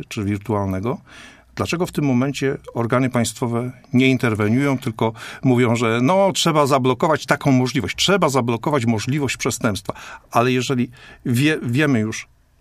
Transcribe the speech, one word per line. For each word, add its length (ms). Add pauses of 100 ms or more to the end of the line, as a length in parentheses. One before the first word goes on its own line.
czy 180
wirtualnego, 720 (580)
dlaczego 300
w 60
tym 140
momencie 520 (160)
organy 360
państwowe 640 (220)
nie 140
interweniują, 680
tylko 360 (300)
mówią, 320
że 260
no, 320
trzeba 320
zablokować 600
taką 260
możliwość, 460
trzeba 320
zablokować 560
możliwość 520
przestępstwa. 560 (380)
Ale 200
jeżeli 380 (360)
wie-, 380
wiemy 360
już, 280 (340)